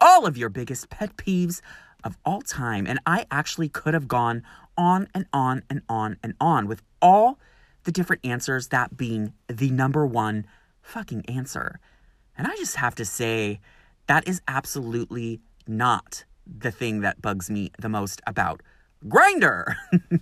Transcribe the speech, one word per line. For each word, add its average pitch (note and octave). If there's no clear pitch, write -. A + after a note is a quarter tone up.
all E4
of D3
your A#2
biggest A#2+
pet -
peeves F3+
of -
all G3
time. A2+
And B2+
I F#3
actually D3+
could -
have C#3+
gone A#2+
on F3+
and F#3+
on C3
and C#3
on G#2+
and A2+
on C#3+
with A2
all G#3+
the F3
different F3
answers, B2+
that B2
being A2+
the B2
number C3+
one G#2+
fucking F3+
answer. -
And F3
I F#4+
just F#4
have A#2+
to A#2
say, A2
that D3+
is F3+
absolutely A#2
not A2+
the A#2
thing A2
that G2
bugs G2
me G#2
the A2+
most G2+
about G2
Grindr. A#3
<laughs> F3